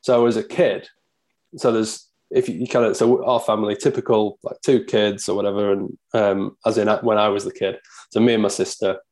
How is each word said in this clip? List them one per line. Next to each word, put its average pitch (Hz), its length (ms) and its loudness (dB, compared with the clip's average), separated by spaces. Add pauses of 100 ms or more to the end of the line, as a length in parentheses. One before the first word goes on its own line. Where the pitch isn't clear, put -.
So 120 240 4
as 117 100 2
a 110 80 -2
kid, 131 420 -2 (680)
so 127 160 0
there's, 110 340 -2 (240)
if 127 200 0
you, 117 60 -6
you 120 100 -4
kinda, 117 280 0
so 120 300 2
our 120 160 2
family, 107 340 -2
typical, 110 680 0
like, - 180 -12
two 135 240 2
kids 104 420 -2
or 95 80 -2
whatever, 101 380 -2
and, 98 260 -6 (140)
um, 101 440 0 (100)
as 110 100 0
in, 104 100 2
uh, 107 140 0
when 110 160 0
I 104 120 2
was 101 180 -2
the 92 60 -8
kid, 95 260 -6 (320)
so 110 100 -2
me 120 140 4
and 110 80 2
my 101 80 0
sister 95 480 -4 (140)